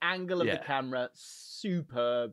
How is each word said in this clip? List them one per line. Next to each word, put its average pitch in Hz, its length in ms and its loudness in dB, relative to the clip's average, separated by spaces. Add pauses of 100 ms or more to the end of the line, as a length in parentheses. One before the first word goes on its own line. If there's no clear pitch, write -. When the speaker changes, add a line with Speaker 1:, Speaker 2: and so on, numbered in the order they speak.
Speaker 1:
angle 180 380 0
of 160 80 4
Speaker 2:
Yeah. 98 80 4
Speaker 1:
the - 80 -6
camera, 131 500 0
superb. 120 1200 -2